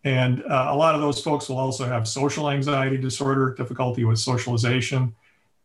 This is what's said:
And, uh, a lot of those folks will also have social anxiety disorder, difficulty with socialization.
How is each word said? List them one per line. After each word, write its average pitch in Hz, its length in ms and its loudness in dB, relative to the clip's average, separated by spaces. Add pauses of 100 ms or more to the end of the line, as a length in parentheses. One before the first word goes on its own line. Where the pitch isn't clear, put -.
And, 127 400 2
uh, 135 260 0
a 143 60 0
lot 160 180 4
of 151 80 0
those 147 180 0
folks 147 300 -2
will 131 80 -4
also 131 280 -2
have 120 220 -2
social 143 420 -2
anxiety 135 480 0
disorder, 131 580 0
difficulty 123 500 -2
with 110 140 4
socialization. 123 960 0 (500)